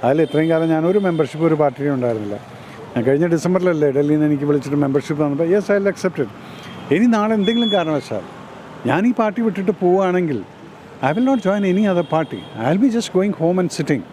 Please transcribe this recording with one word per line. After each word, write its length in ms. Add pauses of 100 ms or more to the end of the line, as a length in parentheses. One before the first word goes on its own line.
അതിൽ 180
ഇത്രയും 280
കാലം 200
ഞാനൊരു 300
മെമ്പർഷിപ്പ് 480
ഒരു 140
പാർട്ടിയും 320
ഉണ്ടായിരുന്നില്ല. 440 (580)
ഞാൻ 120
കഴിഞ്ഞ 280
ഡിസംബറിലല്ലേ 560
ഡൽഹിയിൽ 200
നിന്ന് 140
എനിക്ക് 180
വിളിച്ചിട്ട് 340
മെമ്പർഷിപ്പ് 460
തന്നപ്പോൾ, 320
yes, 180
I 60
will 140
accept 320
it. 40 (680)
ഇനി 100
നാളെ 280
എന്തെങ്കിലും 440
കാരണവശാൽ 480 (640)
ഞാൻ 180
ഈ 120
പാർട്ടി 220
വിട്ടിട്ട് 300
പോവുകയാണെങ്കിൽ, 720 (680)
I 60
will 160
not 160
join 160 (100)
any 200
other 120 (100)
party. 280 (200)
I 60
will 160
be 140
just 180
going 240
home 220
and 160
sitting. 340